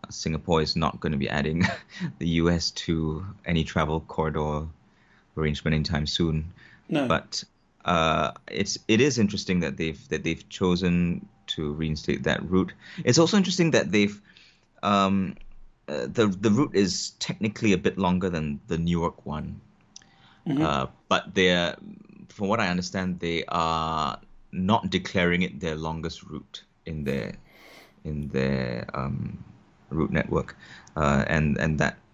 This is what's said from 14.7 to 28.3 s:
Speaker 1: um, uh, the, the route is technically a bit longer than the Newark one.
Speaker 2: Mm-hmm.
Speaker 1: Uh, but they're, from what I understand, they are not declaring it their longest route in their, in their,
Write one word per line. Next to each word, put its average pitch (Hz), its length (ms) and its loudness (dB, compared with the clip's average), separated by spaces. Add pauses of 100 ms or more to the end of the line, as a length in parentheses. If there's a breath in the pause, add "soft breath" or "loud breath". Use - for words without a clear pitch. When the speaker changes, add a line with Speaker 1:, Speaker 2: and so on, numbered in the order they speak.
Speaker 1:
um, 98 520 2 (520)
uh, 65 200 -4
the, 107 200 4
the 98 240 2
route 127 240 2
is 92 440 2
technically 110 540 0
a 87 40 4
bit 90 200 0
longer 92 320 2
than 76 380 -4
the 85 100 -2
Newark 82 480 0
one. 76 340 -8 (880 loud breath)
Speaker 2:
Mm-hmm. 143 140 2
Speaker 1:
Uh, 101 260 2 (200)
but - 260 0
they're, 90 420 4 (520)
from 98 220 -6
what 113 100 2
I 101 80 2
understand, 90 520 -2
they 85 280 -2
are 80 720 0 (320)
not 92 380 2
declaring 90 540 2
it 78 180 -6
their 80 140 -4
longest 80 480 -6
route - 400 -14 (220)
in 78 200 -8
their, 65 300 -4 (680 loud breath)
in 73 260 -6
their, 65 640 -2